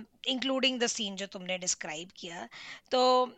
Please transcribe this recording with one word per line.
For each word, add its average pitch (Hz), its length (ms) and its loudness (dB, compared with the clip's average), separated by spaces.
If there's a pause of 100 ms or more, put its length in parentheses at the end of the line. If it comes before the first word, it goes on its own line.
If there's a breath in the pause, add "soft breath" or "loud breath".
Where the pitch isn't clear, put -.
(300)
including 262 440 2
the 240 140 0
scene 202 280 -4
जो 196 120 -6
तुमने 185 300 -6
डिस्क्राइब 175 600 -4
किया। 175 320 -10 (420 loud breath)
तो, 254 460 6